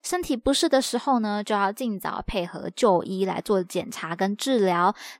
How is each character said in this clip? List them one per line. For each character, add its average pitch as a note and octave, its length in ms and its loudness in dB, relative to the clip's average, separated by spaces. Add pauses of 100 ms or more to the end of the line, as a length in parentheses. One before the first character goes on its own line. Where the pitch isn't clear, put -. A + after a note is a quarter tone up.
身 F4+ 180 -2
体 C#4+ 140 -2
不 C4+ 180 2
适 E4 140 2
的 C4+ 120 6
时 - 160 -4
候 B3+ 220 2
呢， G#3 240 -2
就 G#3+ 100 -4
要 G3+ 200 0
尽 A3+ 260 -6
早 - 260 -6
配 F3+ 220 -4
合 F3 240 -10
就 F#3 320 4
医 F#3+ 220 -2
来 F3+ 160 -2
做 G3 200 2
检 F3+ 300 -4
查 E3 240 -8
跟 G3 220 -2
治 C4 240 2
疗， F#3 340 4 (260)